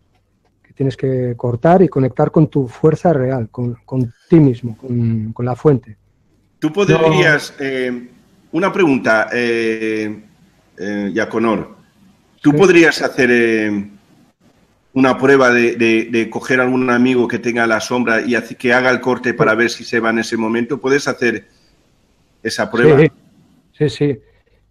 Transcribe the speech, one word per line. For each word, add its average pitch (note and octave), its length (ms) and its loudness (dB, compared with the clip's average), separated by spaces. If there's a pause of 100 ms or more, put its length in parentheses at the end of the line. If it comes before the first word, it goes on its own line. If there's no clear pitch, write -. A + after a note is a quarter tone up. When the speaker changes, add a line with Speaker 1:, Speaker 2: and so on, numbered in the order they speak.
(640)
Speaker 1:
Que - 100 -20
tienes C3+ 240 -4
que B2+ 380 -4
cortar C#3+ 460 2
y E3 80 4
conectar C#3 420 0
con D#3+ 160 4
tu C3+ 200 -2
fuerza D#3 460 0
real, B2+ 360 -2
con, A#2+ 260 -8 (100)
con B2+ 260 -4 (180)
ti E3+ 100 6
mismo, A#2+ 380 0
con, A2+ 560 -4
con A#2+ 120 -6
la B2 100 -4
fuente. B2 420 0 (640)
Speaker 2:
Tú D3+ 120 -4
podrías, D#3+ 880 2
Speaker 1:
No. C#3 60 -6
Speaker 2:
eh, B2+ 440 -6 (440)
una F#3 180 -2
pregunta, A#2+ 640 0
eh, A2 880 -4 (540)
eh, G2+ 360 -6
Yaconor. G#2+ 640 -2 (680)
¿Tú D3 100 4
Speaker 1:
Sí. D3 60 2
Speaker 2:
podrías E3+ 440 4
hacer, C3 300 0
eh, A2 580 0 (1040)
una C3 240 2
prueba C3+ 340 6
de, A#2+ 240 2
de, A2+ 300 2
de A2+ 240 -2
coger B2+ 320 -2
algún B2+ 280 0
amigo B2 380 2
que A#2+ 100 -4
tenga A#2 300 -2
la A2 140 0
sombra A2+ 400 -2
y A#2+ 140 -4
hace, A2 200 -6
que A#2+ 180 0
haga B2+ 180 2
el B2 100 -2
corte B2 320 -2
para A2 180 0
Speaker 1:
Sí. G#2+ 60 0
Speaker 2:
ver A#2 120 0
si - 140 -10
se A#2+ 160 -4
va A2+ 120 0
en A2+ 80 -2
ese A2+ 180 -4
momento? A#2 420 -4
¿Puedes C#3 300 -2
hacer B2 360 -4 (960)
esa - 300 -4
prueba? C3+ 300 2
Speaker 1:
Sí, D#3 80 4 (640)
sí, D3+ 160 -4
sí. C#3 300 -4 (520)